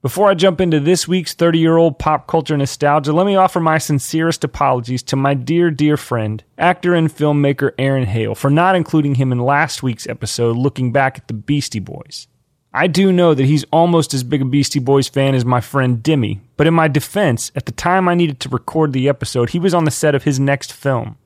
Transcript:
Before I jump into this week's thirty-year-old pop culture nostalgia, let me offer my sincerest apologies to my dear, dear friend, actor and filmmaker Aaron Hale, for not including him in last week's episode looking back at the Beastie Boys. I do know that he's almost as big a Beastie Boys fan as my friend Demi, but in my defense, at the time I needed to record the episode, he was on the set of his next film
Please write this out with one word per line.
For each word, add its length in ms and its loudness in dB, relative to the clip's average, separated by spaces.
Before 280 2
I 40 4
jump 280 2
into 180 2
this 260 0
week's 280 -2
thirty-year-old 640 2
pop 280 -2
culture 280 -2
nostalgia, 560 0
let 140 2
me 100 0
offer 240 2
my 200 2
sincerest 680 -2
apologies 580 -2
to 140 -4
my 160 0
dear, 380 0
dear 260 2
friend, 440 -4
actor 380 0
and 180 2
filmmaker 640 0
Aaron 280 0
Hale, 280 -2
for 160 -2
not 280 4
including 380 0
him 180 0
in 60 -2
last 440 -2
week's 240 -4
episode 480 -4
looking 380 -2
back 240 0
at 100 -20
the 60 -10
Beastie 460 -4
Boys. 500 -14
I 120 0
do 260 2
know 220 4
that 120 2
he's 260 2
almost 420 2
as 100 -4
big 180 -2
a 40 0
Beastie 340 0
Boys 280 2
fan 260 0
as 100 0
my 180 0
friend 420 -2
Demi, 380 0
but 100 2
in 80 2
my 120 2
defense, 680 -2
at 100 -6
the 60 -8
time 360 0
I 60 2
needed 280 0
to 80 -10
record 440 -2
the 160 0
episode, 400 -2
he 80 -4
was 160 0
on 120 2
the 40 2
set 240 0
of 100 -2
his 160 0
next 340 -2
film 520 -4